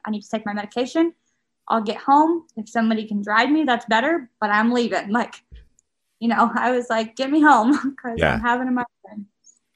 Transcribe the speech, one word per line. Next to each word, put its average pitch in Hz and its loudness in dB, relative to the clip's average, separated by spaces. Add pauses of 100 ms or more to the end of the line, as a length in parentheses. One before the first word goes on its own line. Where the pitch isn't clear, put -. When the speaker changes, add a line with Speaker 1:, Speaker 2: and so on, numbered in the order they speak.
Speaker 1:
I 220 -6
need 208 -6
to - -20
take 214 -6
my 208 -6
medication. 254 -2 (560)
I'll 226 0
get 208 -6
home. 320 2 (100)
If 220 -10
somebody 220 0
can 208 -4
drive 214 2
me, 311 2
that's 233 0
better, 254 0 (100)
but 214 -2
I'm 220 2
leaving." 220 -2
Like, - -4 (760)
you 226 -4
know, 220 2
I 226 0
was 247 -2
like, 226 -4
"Get 262 -4
me 302 2
home 269 4
<laughs> - -20
'cause 233 -8
Speaker 2:
Yeah. 73 2
Speaker 1:
I'm 220 -4
having 247 -2
a - -4
migraine." 240 -8 (500)